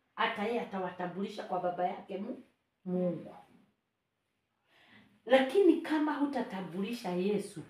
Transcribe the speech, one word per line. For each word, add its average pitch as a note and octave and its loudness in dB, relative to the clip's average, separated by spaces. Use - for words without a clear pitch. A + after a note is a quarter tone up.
hata A3 0
yeye A#3 0
atawatambulisha F#3 -6
kwa F#3 -4
Baba F3+ -2
yake G3 -8
Mu-, A3+ -8
Mungu. F3+ -4
Lakini C4 6
kama D4+ 2
hutatambulisha G3 -4
Yesu F3+ 0